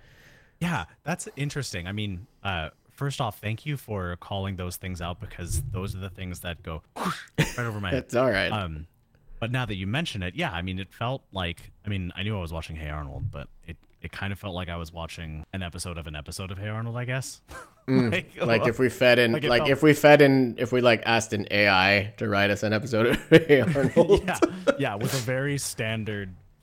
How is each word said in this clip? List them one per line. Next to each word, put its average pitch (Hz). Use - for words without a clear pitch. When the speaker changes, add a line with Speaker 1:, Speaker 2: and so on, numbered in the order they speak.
Speaker 1:
Yeah, 165
that's 170
interesting. 135
I 92
mean, 101
uh, 87
first 139
off, 113
thank 110
you 147
for 92
calling 98
those 90
things 90
out, 87
because 82
those 92
are 95
the 95
things 90
that 87
go 80
<laughs> -
right -
over 113
my 95
head. 127
Speaker 2:
It's -
all 127
right. 95
Speaker 1:
Um, 82
but 117
now 127
that 104
you 95
mention 113
it, 87
yeah, 151
I 87
mean, 92
it 95
felt 123
like, 87
I 104
mean, 92
I 90
knew 107
I 95
was 82
watching 80
Hey 78
Arnold, 71
but 71
it, -
it 82
kind 98
of 98
felt 98
like 90
I 85
was 82
watching 80
an 95
episode 87
of 80
an 76
episode 85
of 92
Hey 104
Arnold, 113
I 123
guess. 127
<laughs> -
Speaker 2:
Mm, 127
Speaker 1:
Like, 113
Speaker 2:
like, 113
Speaker 1:
uh, -
Speaker 2:
if 110
we 127
fed 123
in, 120
Speaker 1:
like, 123
it 147
Speaker 2:
like, 120
Speaker 1:
felt 147
Speaker 2:
if 131
we 151
fed 147
in, 135
if 120
we, 123
like, 120
asked 113
an 101
A 101
I 98
to -
write 101
us 101
an 107
episode 110
of 107
<laughs> -
Hey 143
Arnold. 147
Speaker 1:
<laughs> -
Yeah, 170
yeah, 120
with 113
a -
very 131
standard 110